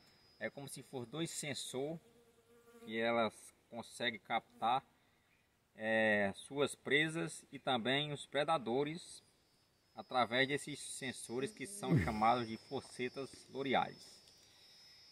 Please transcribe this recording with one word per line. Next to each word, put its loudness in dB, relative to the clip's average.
É -4
como -12
se -12
for -8
dois -4
sensor -4
que -4
elas 4
conseguem -4
captar, -2
é, 4
suas -2
presas 0
e -10
também 0
os -8
predadores 0
através 4
desses -4
sensores -6
que -10
são 2
chamados 4
de -8
forcetas -8
loreais. 0